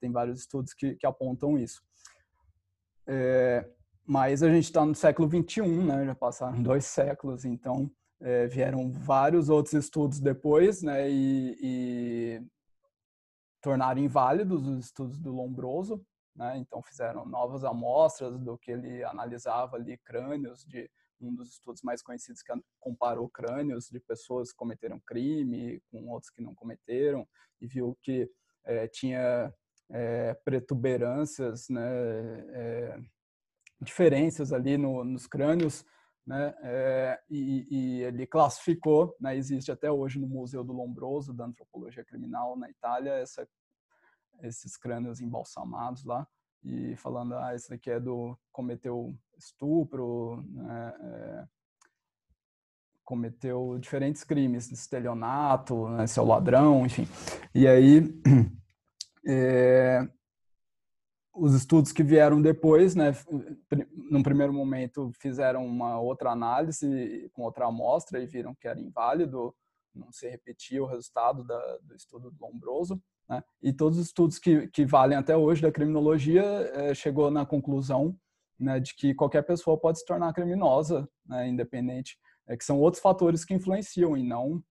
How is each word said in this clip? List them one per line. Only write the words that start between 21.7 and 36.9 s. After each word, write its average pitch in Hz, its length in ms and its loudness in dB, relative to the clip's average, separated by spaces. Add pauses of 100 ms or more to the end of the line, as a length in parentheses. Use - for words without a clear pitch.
mais - 200 -8
conhecidos 240 400 -18
que - 100 -14
an-, 120 100 -10 (160)
comparou 120 500 -4
crânios 135 600 -8
de 127 100 -14
pessoas 123 500 -8
que - 60 -20
cometeram 113 480 -12
crime 120 840 -6
com 117 180 -16
outros 117 220 -14
que - 120 -18
não 117 120 -16
cometeram, 127 760 -6 (320)
e 117 60 -16
viu 127 360 -6
que, 127 280 -4 (340)
é, 113 240 -6
tinha, 123 640 -4 (380)
é, 117 440 -4 (100)
protuberâncias, 127 1200 -4
né, 123 140 -6 (720)
é, 120 480 -10 (800)
diferenças 151 720 2
ali 139 260 -2
no, 131 260 -4
nos 123 220 -8
crânios, 151 580 -2 (420)
né, 143 360 -6
é, 127 640 -2